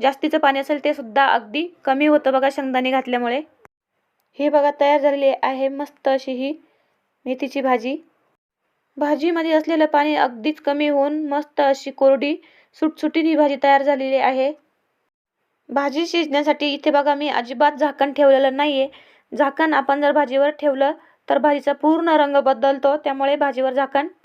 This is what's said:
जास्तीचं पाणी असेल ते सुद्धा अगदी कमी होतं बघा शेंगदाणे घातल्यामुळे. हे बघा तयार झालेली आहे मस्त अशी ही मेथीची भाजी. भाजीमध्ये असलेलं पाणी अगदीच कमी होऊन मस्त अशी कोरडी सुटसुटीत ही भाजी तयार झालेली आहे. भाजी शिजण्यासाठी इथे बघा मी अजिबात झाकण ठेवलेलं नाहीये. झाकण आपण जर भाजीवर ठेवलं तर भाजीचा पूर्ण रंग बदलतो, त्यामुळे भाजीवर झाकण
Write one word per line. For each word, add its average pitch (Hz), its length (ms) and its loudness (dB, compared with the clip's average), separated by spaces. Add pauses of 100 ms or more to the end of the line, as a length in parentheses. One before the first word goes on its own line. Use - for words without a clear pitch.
जास्तीचं 285 360 0
पाणी 277 200 2
असेल 277 260 -4
ते 294 100 0
सुद्धा 262 320 0
अगदी 240 400 -2 (180)
कमी 277 220 2
होतं 294 260 2
बघा 262 200 2
शेंगदाणे 254 380 -2
घातल्यामुळे. 247 500 -2 (1000)
हे 294 100 0
बघा 285 220 2 (100)
तयार 285 200 4
झालेली 277 320 2 (100)
आहे 269 260 -2
मस्त 277 400 -6
अशी 269 240 -2
ही 262 200 -6 (760)
मेथीची 262 340 -6
भाजी. 254 360 -2 (1000)
भाजीमध्ये 311 560 -2
असलेलं 311 340 2
पाणी 302 300 2
अगदीच 269 440 -2
कमी 294 280 -2
होऊन 294 380 0
मस्त 294 340 -4
अशी 277 320 0
कोरडी 277 420 2 (480)
सुटसुटीत 311 420 -2
ही 320 120 2
भाजी 285 260 2
तयार 277 200 4
झालेली 269 340 0
आहे. 262 360 0 (1160)
भाजी 285 380 -4
शिजण्यासाठी 294 680 -2
इथे 294 160 -2
बघा 285 240 2
मी 294 160 -6
अजिबात 254 420 0
झाकण 277 400 -2
ठेवलेलं 269 440 4
नाहीये. 277 320 0 (440)
झाकण 285 420 0
आपण 277 260 0
जर 285 120 2
भाजीवर 285 400 2
ठेवलं 285 400 0 (360)
तर 277 100 2
भाजीचा 285 340 0
पूर्ण 320 380 0
रंग 285 260 4
बदलतो, 277 600 2
त्यामुळे 277 400 -2
भाजीवर 262 360 -2
झाकण 277 360 -2 (160)